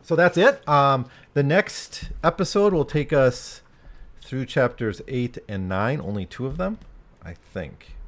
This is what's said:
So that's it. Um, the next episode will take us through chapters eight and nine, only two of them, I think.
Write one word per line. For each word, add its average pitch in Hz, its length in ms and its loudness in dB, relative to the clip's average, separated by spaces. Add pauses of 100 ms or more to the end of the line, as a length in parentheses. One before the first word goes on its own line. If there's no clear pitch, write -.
So 160 160 0
that's 175 200 4
it. 240 300 4
Um, 139 380 4 (300)
the 143 80 2
next - 680 -2 (120)
episode 202 520 2
will 151 100 2
take 147 300 -2
us 131 480 2 (580)
through 131 280 -8
chapters 120 600 -2
eight 123 300 -4 (100)
and 95 220 -6
nine, 110 320 -2
only 101 240 -6
two 123 220 -8
of 143 100 -8
them, 196 220 -4 (440)
I 82 120 -14
think. - 600 -14 (120)